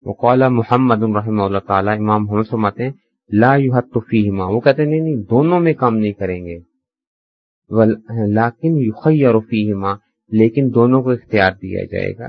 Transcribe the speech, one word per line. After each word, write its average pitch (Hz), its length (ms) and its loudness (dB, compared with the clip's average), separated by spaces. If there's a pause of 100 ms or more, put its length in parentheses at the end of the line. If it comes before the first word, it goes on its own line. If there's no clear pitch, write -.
وقال 123 480 0
محمد 120 540 0 (120)
رحمہ 104 280 -2
اللہ 98 140 -2 (100)
تعالی، 98 220 0
امام 107 360 0
محمد 104 240 -2
فرماتے 110 340 -4
ہیں، 131 80 -6 (400)
"لا 117 240 4
یحط 127 420 0 (120)
فیہما"، 101 360 0
وہ 101 140 -2
کہتے 139 220 2
ہیں 151 80 0
نہیں، 156 100 -2
نہیں، 160 160 -2
دونوں 135 440 0
میں 165 140 2
کم 120 220 0
نہیں 107 180 -2
کریں 90 320 -8
گے، 85 140 -12 (1080)
ول-، 110 300 2 (100)
لیکن 117 680 -2
یخیر 131 640 2
فیہما، 104 560 -2 (320)
لیکن 113 480 2
دونوں 123 280 4
کو 127 60 -2
اختیار 107 420 0
دیا 95 320 -8
جائے 95 340 -6
گا 117 120 -16